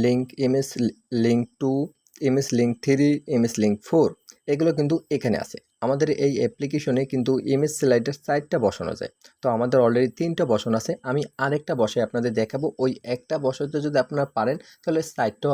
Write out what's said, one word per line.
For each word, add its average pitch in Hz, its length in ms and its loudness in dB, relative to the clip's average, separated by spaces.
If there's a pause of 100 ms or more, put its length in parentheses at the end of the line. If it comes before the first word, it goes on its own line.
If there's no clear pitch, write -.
link, 127 200 2 (200)
ইমেজ 135 220 0 (160)
লি-, 107 140 -2 (280)
link 117 160 4 (180)
two, 135 200 0 (480)
ইমেজ 135 200 0 (100)
link 120 140 2 (120)
three, 143 300 4 (200)
ইমেজ 117 280 2
link 104 140 2 (120)
four, 160 200 4 (440)
এগুলো 160 260 2
কিন্তু 147 160 0 (220)
এখানে 113 280 0
আছে। - 140 -14 (260)
আমাদের 139 240 0 (180)
এই 143 140 2
অ্যাপ্লিকেশনে 139 600 -2 (100)
কিন্তু 131 200 0 (220)
ইমেজ 147 240 0
স্লাইডার 127 380 2 (100)
চারটা 151 300 -2 (100)
বসানো 85 340 -4
যায়, - 120 -10 (300)
তো - 40 -2 (100)
আমাদের 123 280 2
already 120 340 4
তিনটা 170 340 -2
বসানো 113 280 0
আছে। - 120 -6 (180)
আমি 143 120 0 (220)
আরেকটা 147 360 -2
বসাই 113 260 0
আপনাদের 120 340 -2
দেখাবো। 135 260 -2 (160)
ওই 131 80 2 (240)
একটা 123 200 -8 (100)
বসাতে 143 320 -4 (100)
যদি 147 180 -2
আপনারা 143 200 -4 (120)
পারেন, 113 200 0 (260)
তাহলে 160 180 -2 (140)
চারটাও 131 400 -2